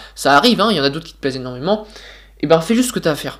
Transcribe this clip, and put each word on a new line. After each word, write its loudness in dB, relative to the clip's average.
ça 2
arrive, 4
hein, 2
il 0
y 0
en 0
a 2
d'autres -10
qui -20
te -20
plaisent -6
énormément, -4
et -4
ben 6
fais 0
juste 0
ce -10
que -4
t'as -2
à -2
faire, -12